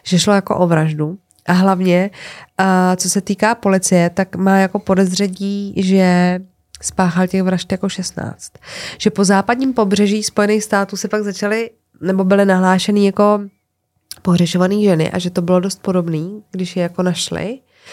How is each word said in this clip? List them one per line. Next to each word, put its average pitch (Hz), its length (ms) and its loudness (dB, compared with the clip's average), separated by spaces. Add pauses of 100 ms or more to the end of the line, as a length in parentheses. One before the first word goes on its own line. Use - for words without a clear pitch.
že 180 140 0
šlo 208 160 2
jako 196 220 0
o 175 100 2
vraždu. 156 520 0 (280)
A 175 60 0
hlavně, 185 580 2 (500)
eh, 185 360 2
co 185 140 -4
se 202 100 -2
týká 208 340 0
policie, 185 560 2
tak 185 260 -4
má 190 220 2
jako 190 200 0
podezření, 196 1000 -2
že 185 640 2 (420)
spáchal 180 440 -2
těch 190 160 -2
vražd 185 300 -2
jako 196 160 -4
šestnáct. - 640 -10 (460)
Že - 120 0
po 196 140 0
západním 226 500 2
pobřeží 208 480 0
Spojených 208 420 0
států 196 320 -2
se 202 120 -6
pak 214 140 -2
začaly, 208 480 -4 (300)
nebo 190 240 0
byly 202 220 4
nahlášeny 190 600 2
jako 208 340 2 (840)
pohřešovaný 180 640 2
ženy 165 260 2
a - 80 -4
že 180 120 -6
to 180 120 -4
bylo 180 180 2
dost 190 220 -6
podobný, 180 680 -4
když 180 260 -8
je 180 60 -2
jako 175 200 -4
našli. 175 560 -4 (340)